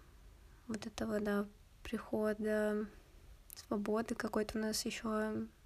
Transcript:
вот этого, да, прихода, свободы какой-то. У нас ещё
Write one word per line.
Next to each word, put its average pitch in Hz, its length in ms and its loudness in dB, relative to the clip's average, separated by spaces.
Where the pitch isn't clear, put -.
вот 220 200 -2
этого, 220 320 0
да, 208 260 2
прихода, 214 1040 2
свободы 220 600 0
какой-то. 214 420 0
У 220 40 0
нас 214 240 0
ещё 220 600 0